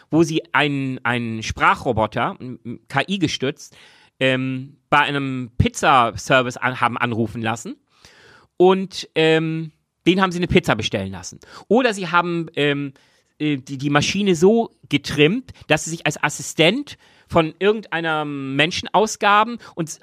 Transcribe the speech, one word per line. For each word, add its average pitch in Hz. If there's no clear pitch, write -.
wo 165
sie 156
einen, 139
einen 117
Sprachroboter, 143
m-, 123
m-, 117
K 135
I 202
gestützt, -
ähm, 131
bei 147
einem 135
Pizzaservice 127
an-, 127
haben 120
anrufen 117
lassen. 117
Und, 190
ähm, 160
den 185
haben 180
sie 175
eine 175
Pizza 170
bestellen 101
lassen. -
Oder 233
sie 196
haben, 170
ähm, 143
äh, 147
die, 135
die 143
Maschine 185
so 214
getrimmt, 160
dass 151
sie 165
sich -
als -
Assistent 165
von 160
irgendeiner 165
Menschen 143
ausgaben 214
und 165